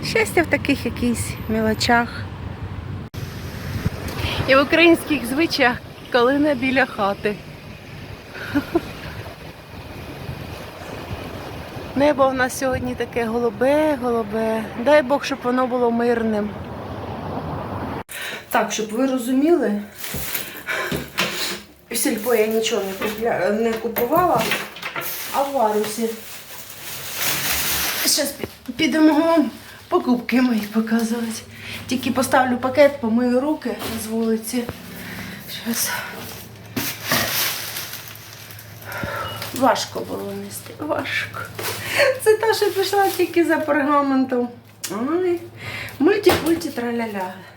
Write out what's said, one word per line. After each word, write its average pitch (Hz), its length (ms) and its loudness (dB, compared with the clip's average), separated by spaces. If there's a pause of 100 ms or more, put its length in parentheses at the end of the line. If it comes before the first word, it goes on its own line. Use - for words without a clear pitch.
Щастя 427 360 2
в 311 40 4
таких - 400 0
якихось 233 480 -2 (160)
мелочах. 220 760 2 (2250)
І 269 80 8
в 269 60 8
українських 311 640 6
звичаях 262 520 2 (320)
калина 285 440 4
біля 262 320 4
хати. 208 500 -2 (1160)
<laughs> - 20 0 (3500)
Небо 277 340 4
в 262 40 0
нас 254 260 0
сьогодні 254 360 0
таке 233 300 -2
голубе, 247 760 2
голубе. 226 600 0 (220)
Дай 302 160 8
Бог, 277 240 2
щоб 269 180 -4
воно 254 240 2
було 240 240 2
мирним. 226 580 2 (2000)
Так, 214 220 2
щоб 214 180 -4
ви 247 180 2
розуміли, 262 720 2 (2000)
в 233 40 -6
сільпо 233 400 2
я 214 120 4
нічого 220 360 2
не 196 80 -4
купля-, 208 600 0 (100)
не 233 120 2
купувала, 240 680 2 (920)
а 277 100 2
в 277 80 -2
Варусі. 214 580 2 (2000)
Щас 285 360 2
пі-, - 340 -10
підемо 311 440 6
вам 330 320 4 (360)
покупки 254 540 2
мої 233 200 4
показувати. 226 800 0 (460)
Тільки 254 240 0
поставлю 254 460 4
пакет, 277 440 6
помию 240 400 4
руки 285 340 0 (280)
з 220 40 -8
вулиці. 226 560 0 (1000)
Щас. - 280 -2 (3500)
Важко 214 460 0
було 196 320 -8 (140)
нести, - 340 -14
важко. - 600 -4 (840)
Це 440 140 8
та, 440 160 2
що 415 180 2
пішла 392 380 2
тільки 339 360 2
за 311 120 4
пергаментом. 277 920 2 (420)
Ой, 339 480 0 (600)
мульті-пульті 330 680 4
траля-ля. 226 640 -2 (240)